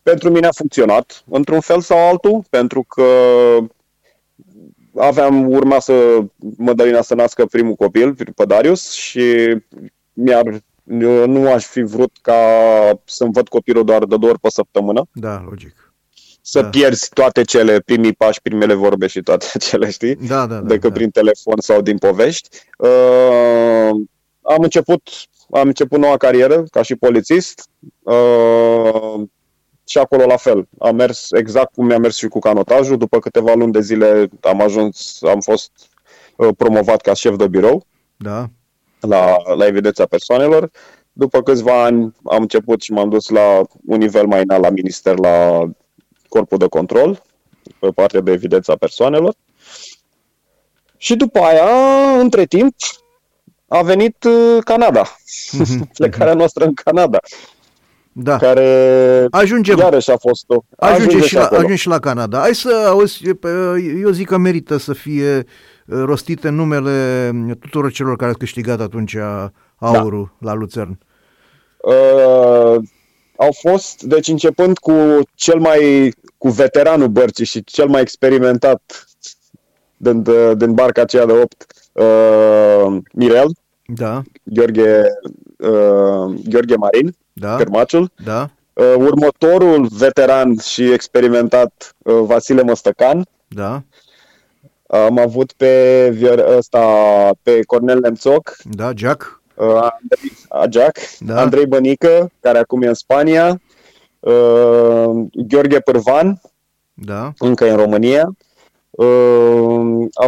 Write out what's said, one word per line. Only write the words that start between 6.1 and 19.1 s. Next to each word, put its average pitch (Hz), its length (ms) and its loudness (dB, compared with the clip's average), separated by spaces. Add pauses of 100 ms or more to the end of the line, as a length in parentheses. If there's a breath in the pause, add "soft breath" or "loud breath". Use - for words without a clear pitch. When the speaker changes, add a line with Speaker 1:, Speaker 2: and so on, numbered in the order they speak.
Speaker 1:
Mădălina 120 460 0
să - 120 -4
nască 120 320 0
primul 117 280 -2
copil, 113 400 0 (200)
pe 107 100 2
Darius, 117 480 0
și 117 640 -2 (560)
mi-ar, 120 320 0 (560)
eu 120 260 2
nu 135 260 2
aș 117 120 0
fi - 180 -8
vrut 113 300 -4 (100)
ca 117 120 0 (680)
să-mi - 280 -6
văd 120 160 0
copilul 117 360 0
doar 110 200 2
de 104 120 -2
două 113 160 2
ori 113 80 -4
pe - 100 -2
săptămână. 104 640 -4
Speaker 2:
Da, 104 360 -12
logic. 92 440 -20 (500 soft breath)
Speaker 1:
Să - 180 -2
Speaker 2:
Da. 110 80 -2
Speaker 1:
pierzi 127 440 -2
toate 127 300 0
cele, 110 380 2
primii 113 320 0
pași, 107 300 -2
primele 104 320 -2
vorbe 98 320 -2
și 95 160 -6